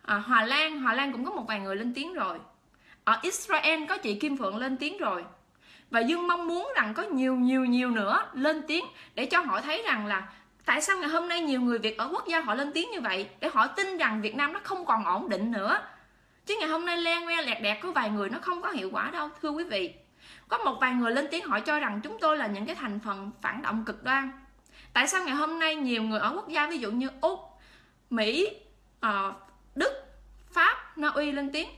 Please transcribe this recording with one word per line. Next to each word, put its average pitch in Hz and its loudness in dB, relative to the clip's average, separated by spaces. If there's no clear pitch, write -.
à, 208 0
Hòa 220 4
Lan, 294 2
Hòa 240 2
Lan 269 0
cũng 240 -4
có 349 -4
một 330 -4
vài 214 -2
người 196 -4
lên 240 -2
tiếng 311 -6
rồi. 185 -4
Ở - 4
Israel 320 2
có 381 0
chị 214 -2
Kim 285 0
Phượng 208 -2
lên 262 -2
tiếng 302 -4
rồi. 202 -2
Và 233 4
Dương 339 2
mong 349 2
muốn 349 -2
rằng 220 2
có - -2
nhiều, 262 2
nhiều, 254 4
nhiều 247 2
nữa 226 2
lên 302 0
tiếng 330 0
để 247 -4
cho 359 4
họ 220 0
thấy 311 -4
rằng 226 -2
là 196 -2
tại 269 2
sao 381 2
ngày 311 -2
hôm 330 0
nay 339 0
nhiều 277 2
người 240 4
Việt 214 -4
ở 233 0
quốc 415 -2
gia 330 2
họ 220 0
lên 285 -2
tiếng 339 -2
như 392 -6
vậy, 208 -2
để 320 -2
họ 226 6
tin 381 -2
rằng 220 2
Việt 214 -4
Nam 285 0
nó 392 -6
không 370 -6
còn - 2
ổn 196 0
định 208 0
nữa. 226 2
Chứ 415 -2
ngày 311 0
hôm 330 0
nay 349 0
le 339 2
ngoe 339 -2
lẹt 233 -2
đẹt 208 0
có 359 -6
vài 247 0
người 202 -2
nó 277 -4
không - -2
có 381 -2
hiệu 196 -4
quả 208 -2
đâu, 302 -4
thưa 311 -2
quý 311 -2
vị. 349 -4
Có - 0
một 269 0
vài 254 4
người 240 4
lên 277 0
tiếng 349 -4
họ 226 0
cho 302 2
rằng 214 -2
chúng 427 -8
tôi 311 4
là 269 0
những 208 -4
cái 320 -4
thành 220 -6
phần 202 -6
phản 254 -2
động 220 -2
cực 208 -8
đoan. 269 0
Tại 262 4
sao 370 2
ngày 277 -2
hôm 311 0
nay 320 2
nhiều 247 0
người 220 0
ở 220 2
quốc 403 -6
gia 302 2
ví 330 -2
dụ 220 -4
như 247 0
Úc, 359 2
Mỹ, 240 2
ờ, 196 0
Đức, 508 2
Pháp, 381 2
Na 294 2
Uy 294 0
lên 277 -4
tiếng? 320 -4